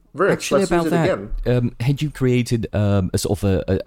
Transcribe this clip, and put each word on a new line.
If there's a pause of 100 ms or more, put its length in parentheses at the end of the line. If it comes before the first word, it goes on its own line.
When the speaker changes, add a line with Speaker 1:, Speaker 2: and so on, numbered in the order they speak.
(140)
Speaker 1:
works.
Speaker 2:
Actually,
Speaker 1:
Let's
use
Speaker 2:
about
Speaker 1:
it
Speaker 2:
that, (400)
Speaker 1:
again."
Speaker 2:
um,
had
you
created,
um,
a
sort
of
a,
a,